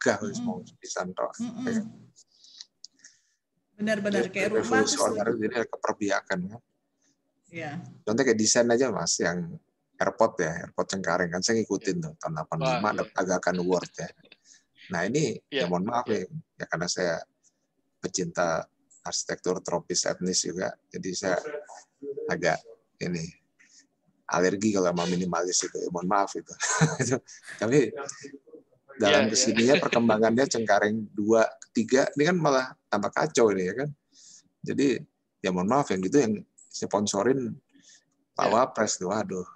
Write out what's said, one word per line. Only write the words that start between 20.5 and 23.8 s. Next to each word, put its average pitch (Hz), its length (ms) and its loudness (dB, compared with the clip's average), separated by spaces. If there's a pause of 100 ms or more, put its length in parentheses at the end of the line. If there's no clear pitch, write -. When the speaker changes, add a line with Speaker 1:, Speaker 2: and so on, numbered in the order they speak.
Speaker 1:
jadi 92 240 -8
saya 92 220 0 (920)
agak 87 320 0 (460)
ini 87 260 -6 (1000)